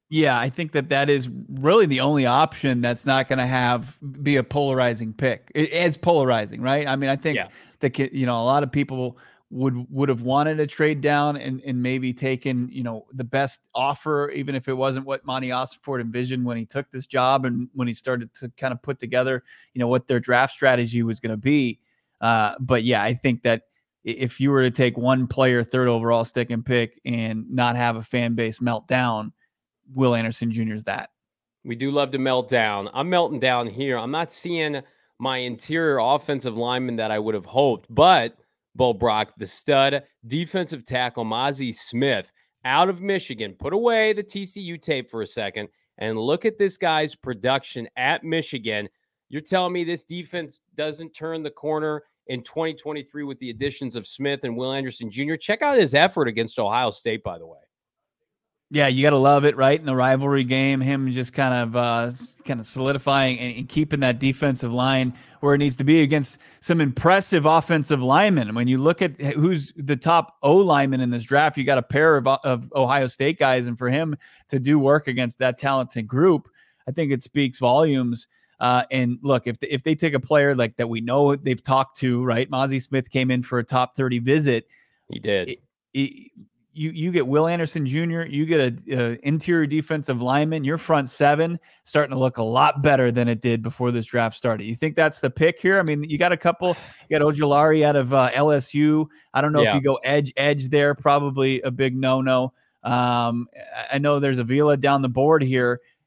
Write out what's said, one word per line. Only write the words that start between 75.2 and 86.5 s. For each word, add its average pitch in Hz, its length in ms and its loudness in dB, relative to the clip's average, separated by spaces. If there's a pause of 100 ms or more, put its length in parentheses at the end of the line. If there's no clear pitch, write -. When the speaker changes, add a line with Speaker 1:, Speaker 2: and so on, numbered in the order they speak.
Speaker 1:
that 127 200 0
talented 127 500 -4
group, 151 400 2 (400)
I - 20 -4
think 143 220 -2
it 127 100 -2
speaks 135 360 -2
volumes. 127 680 2 (320)
Uh, 123 320 2
and 123 320 0
look, 135 240 0
if 117 140 -6
th-, - 120 -8
if 135 120 -4
they 160 100 2
take 151 200 0
a 131 60 0
player 143 340 4
like 117 240 0
that 117 100 -2
we 113 120 -4
know 139 360 2
they've 131 260 -4
talked 135 360 0
to, 127 260 -2
right? 123 260 -2
Mazi 135 320 -2
Smith 131 280 -4
came 127 200 0
in 123 120 0
for 123 160 -4
a 117 60 -2
top 127 300 -2
thirty 127 240 0
visit. 131 480 0 (440)
Speaker 2:
He 110 100 -12
did. 101 300 -2
Speaker 1:
It, - 80 -12 (340)
it, - 380 -4 (460)